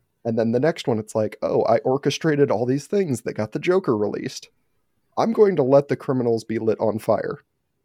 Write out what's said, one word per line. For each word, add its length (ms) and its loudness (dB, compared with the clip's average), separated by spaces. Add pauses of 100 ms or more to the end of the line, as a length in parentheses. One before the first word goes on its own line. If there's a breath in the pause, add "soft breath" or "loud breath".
(260)
And 120 -4
then 140 0
the 80 2
next 280 -2
one, 120 0
it's 160 -8
like, 260 -2
"Oh, 220 0
I 160 4
orchestrated 720 0
all 160 -2
these 180 -2
things 360 -2
that 120 -6
got 200 -4
the 60 -6
Joker 380 0
released. 520 -6 (680)
I'm 160 0
going 220 4
to 80 2
let 240 4
the 80 -2
criminals 480 -2
be 160 -4
lit 200 0
on 200 0
fire." 400 -2 (460)